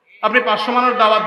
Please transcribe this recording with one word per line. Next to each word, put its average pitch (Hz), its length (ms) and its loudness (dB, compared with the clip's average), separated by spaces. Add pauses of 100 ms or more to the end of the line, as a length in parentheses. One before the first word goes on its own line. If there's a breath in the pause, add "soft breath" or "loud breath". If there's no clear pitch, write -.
(220)
আপনি 220 200 0
পাঁচশো 233 300 -2
মানুষ 247 260 0
দাওয়াত 214 300 2